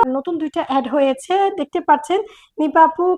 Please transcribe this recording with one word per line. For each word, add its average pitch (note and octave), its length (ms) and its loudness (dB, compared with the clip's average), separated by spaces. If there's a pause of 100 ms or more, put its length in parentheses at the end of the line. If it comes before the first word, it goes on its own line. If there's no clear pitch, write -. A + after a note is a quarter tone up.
নতুন C#4 300 -4
দুইটা D#4 300 -4
অ্যাড C4+ 200 0
হয়েছে। C#4 640 2
দেখতে F4+ 300 -4
পাচ্ছেন F4 420 -4 (380)
নিপা D#4 240 4
আপু F4 340 0